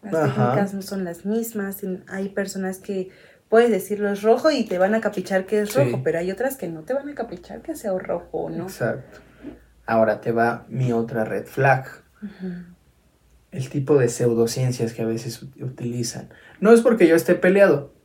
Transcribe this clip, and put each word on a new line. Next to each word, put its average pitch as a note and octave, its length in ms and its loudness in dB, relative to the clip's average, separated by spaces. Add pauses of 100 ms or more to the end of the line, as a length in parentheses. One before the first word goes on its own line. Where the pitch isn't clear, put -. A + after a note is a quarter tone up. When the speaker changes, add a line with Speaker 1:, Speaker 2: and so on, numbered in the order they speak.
Speaker 1:
las - 120 -8
Speaker 2:
Ajá. D#3+ 140 2
Speaker 1:
técnicas C3 460 0
no G3 80 -8
son G3 200 -6
las E3+ 220 -10
mismas, G#3 580 -4
en, F#3 240 -8
hay G3 220 -8
personas G3 500 -6
que F#3+ 300 -8 (400)
puedes A#3 220 6
decirlo G3+ 420 -2
es G3 100 -6
rojo B3 300 4
y B3 120 0
te F#3 140 -4
van G3 160 4
a A3+ 60 2
capichar F#3+ 460 -2
que G#3 160 0
es G#3 80 -4
Speaker 2:
Sí. - 100 0
Speaker 1:
rojo, A#2+ 240 0
pero D#3+ 140 0
hay F3+ 120 -4
otras B3+ 260 -4
que F3+ 120 -8
no D#3+ 140 -10
te G3 120 -6
van C#4+ 140 -6
a C#4+ 80 -12
capichar A3+ 460 -12
que D#4+ 120 -10
sea G#3+ 240 -6
rojo, F3 520 -6
¿no? D#3+ 140 -6
Speaker 2:
Exacto. - 540 -6 (680)
Ahora A2 340 2
te A#2+ 100 -6
va A#2 380 0
mi B2+ 240 -2
otra A#2 320 -2
red G#2 220 -6
flag. C3+ 400 2 (360)
Speaker 1:
Ujú. F#3 300 -10 (1000)
Speaker 2:
El C3 200 -8
tipo D3 260 2
de B2 120 4
pseudociencias A#2 840 0
que A#2 100 -8
a A2+ 40 -2
veces A#2 360 -6
ut-, - 200 -16
utilizan. B2 680 -8 (320)
No G#3 120 8
es A#3 80 10
porque A3+ 260 6
yo E3 80 8
esté E3 220 4
peleado F#3 580 4 (100)